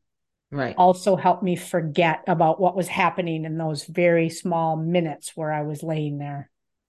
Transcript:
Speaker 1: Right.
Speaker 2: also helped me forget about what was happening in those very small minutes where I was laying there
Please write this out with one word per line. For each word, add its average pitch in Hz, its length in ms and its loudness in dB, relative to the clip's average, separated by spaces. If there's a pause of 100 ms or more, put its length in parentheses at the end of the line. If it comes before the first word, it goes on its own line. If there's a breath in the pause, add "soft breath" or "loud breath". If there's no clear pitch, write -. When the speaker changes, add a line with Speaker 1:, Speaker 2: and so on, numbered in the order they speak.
(500)
Speaker 1:
Right. 135 260 -4
Speaker 2:
also 185 400 4
helped 180 260 2
me 180 140 0
forget 160 680 0
about 165 340 2
what 180 160 2
was 180 100 -2
happening 170 600 -2
in 156 100 -6
those 156 280 -4
very 170 440 2
small 165 480 -2
minutes 160 580 -2
where 156 160 -6
I 151 120 -2
was 151 200 -8
laying 151 360 -4
there 143 320 -10 (380)